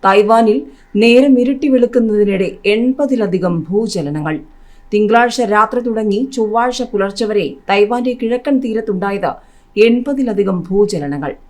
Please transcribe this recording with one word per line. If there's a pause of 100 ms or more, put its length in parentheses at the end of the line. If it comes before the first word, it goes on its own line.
തായ്വാനിൽ (340)
നേരം
ഇരുട്ടി
വെളുക്കുന്നതിനിടെ (100)
എൺപതിലധികം
ഭൂചലനങ്ങൾ. (540)
തിങ്കളാഴ്ച
രാത്രി
തുടങ്ങി
ചൊവ്വാഴ്ച
പുലർച്ചെ
വരെ (160)
തായ്വാന്റെ
കിഴക്കൻ
തീരത്തുണ്ടായത് (440)
എൺപതിലധികം
ഭൂചലനങ്ങൾ. (160)